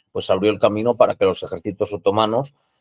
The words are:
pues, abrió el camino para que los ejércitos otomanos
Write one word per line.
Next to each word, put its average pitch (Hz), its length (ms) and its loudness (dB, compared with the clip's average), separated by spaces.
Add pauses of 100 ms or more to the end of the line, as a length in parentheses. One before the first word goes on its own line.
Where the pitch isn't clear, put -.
(140)
pues, - 160 -4
abrió 98 200 2
el 104 100 0
camino 110 360 0
para 104 200 4
que 98 100 2
los 92 180 0
ejércitos 95 480 -6
otomanos 107 640 0 (280)